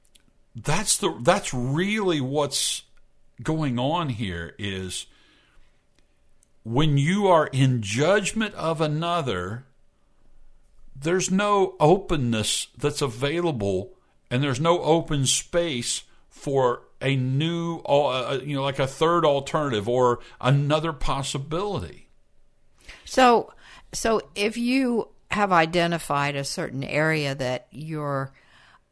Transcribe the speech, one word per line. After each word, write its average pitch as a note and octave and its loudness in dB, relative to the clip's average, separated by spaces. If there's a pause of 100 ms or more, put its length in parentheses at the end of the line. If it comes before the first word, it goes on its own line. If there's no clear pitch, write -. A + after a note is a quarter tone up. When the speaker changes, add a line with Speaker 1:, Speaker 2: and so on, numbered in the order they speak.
(560)
Speaker 1:
that's D#3+ 0
the, E3 -2
that's F3+ 2
really E3+ -2
what's C#3+ -2 (640)
going D3+ -2
on D3+ -2
here F#2 -6
is F#2+ -8 (1600)
when C#3+ 2
you F#3 2
are E3 4
in C3 2
judgment F#3+ 0
of D#3 -2
another, D3 -2 (1300)
there's E3+ 0
no G3+ 2
openness D3 2 (100)
that's C#3+ -2
available, B2+ -2 (400)
and B2 2
there's C3 0
no E3+ 4
open D#3+ 2
space D3 -2 (260)
for C3 0 (200)
a C3+ 0
new, D#3+ -2
uh, C#3+ 4
uh, B2+ -2
you C#3+ -4
know, C3+ -2
like C#3 -2
a C3+ 0
third D#3+ 2
alternative C#3 0
or B2 4 (220)
another D3 2
possibility. C#3 -4 (960)
Speaker 2:
So, A#3+ 4 (400)
so A3+ 0 (120)
if G#3+ -2
you A#3+ 0 (220)
have G3+ 0
identified E3 2
a C#3 -4
certain C#3 -6
area D3 0
that B2+ -4
your, C#3+ -6 (600)